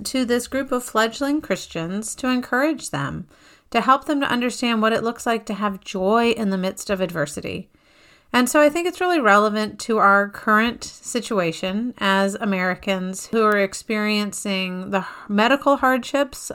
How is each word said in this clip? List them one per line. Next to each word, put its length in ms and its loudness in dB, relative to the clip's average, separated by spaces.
to 200 0
this 220 0
group 240 -4
of 120 -2
fledgling 580 0
Christians 720 -6
to 120 -4
encourage 640 0
them, 380 -6
to 120 0
help 240 4
them 160 0
to 100 -2
understand 500 0
what 120 4
it 100 0
looks 240 -4
like 180 -2
to 80 -6
have 260 -4
joy 520 2
in 180 0
the 80 0
midst 320 -4
of 100 0
adversity, 720 -4
and 140 4
so 100 4
I 80 8
think 200 0
it's 120 -6
really 200 2
relevant 600 2
to 180 0
our 280 4
current 560 0
situation 1160 -4
as 340 2
Americans 920 -2
who 160 0
are 160 4
experiencing 1300 -2
the 120 0
h-, 40 -8
medical 480 4
hardships 760 0